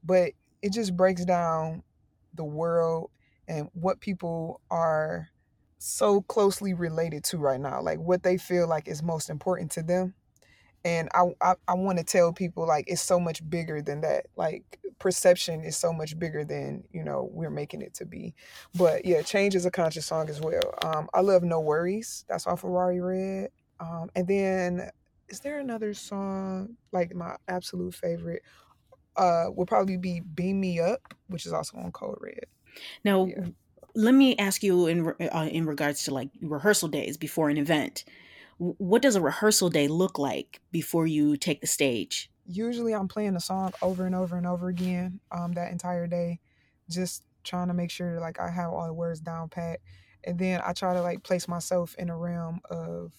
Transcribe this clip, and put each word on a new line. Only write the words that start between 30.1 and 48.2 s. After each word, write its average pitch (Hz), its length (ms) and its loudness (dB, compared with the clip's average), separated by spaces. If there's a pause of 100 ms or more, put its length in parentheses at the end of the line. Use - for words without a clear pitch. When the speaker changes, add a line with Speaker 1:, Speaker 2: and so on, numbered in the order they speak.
Speaker 1:
Beam 180 400 -2
Me 175 200 0
Up, 196 340 0 (140)
which 180 180 -10
is 170 60 -8
also - 260 -6
on 87 140 -8
Code - 280 -8
Red. - 260 -12 (580)
Speaker 2:
Now, 190 300 4
Speaker 1:
Yeah. 180 140 -6 (460)
Speaker 2:
let 226 200 6
me 269 240 8
ask 196 240 0
you 180 240 6
in 165 180 4
re-, 165 240 -2
uh, 160 180 0
in 165 200 0
regards 147 380 -2
to, 139 100 -2
like, 131 160 -4 (120)
rehearsal 165 460 2
days 147 280 -4
before 151 340 0
an 147 80 2
event. 147 460 0 (560)
W-, 175 180 -4
what 196 240 4
does 262 140 6
a 180 60 4
rehearsal 190 480 4
day 147 180 4
look 175 300 2
like 123 420 -4 (120)
before 165 340 0
you 147 300 4
take 147 260 -2
the 156 60 -4
stage? 120 640 0 (160)
Speaker 1:
Usually 226 480 -2
I'm 190 140 -2
playing 208 260 -2
the 175 60 -2
song 190 320 -4 (100)
over 185 240 0
and 185 80 0
over 180 220 -2
and 175 100 -2
over 180 220 -2
again, 180 520 -2 (100)
um, 175 220 -4
that 175 180 -4
entire 175 360 -4
day, 170 340 -2 (480)
just 175 340 -4 (220)
trying 180 240 -4
to 175 60 0
make 175 160 0
sure, 170 300 -4